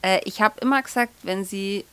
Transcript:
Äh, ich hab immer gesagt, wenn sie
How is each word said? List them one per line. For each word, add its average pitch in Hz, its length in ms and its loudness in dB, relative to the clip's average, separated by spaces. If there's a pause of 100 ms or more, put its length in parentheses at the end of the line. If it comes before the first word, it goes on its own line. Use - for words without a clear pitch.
Äh, 190 220 4
ich - 180 -6
hab 214 200 2
immer 262 200 2
gesagt, 240 300 -2 (100)
wenn 190 220 -4
sie 196 480 -4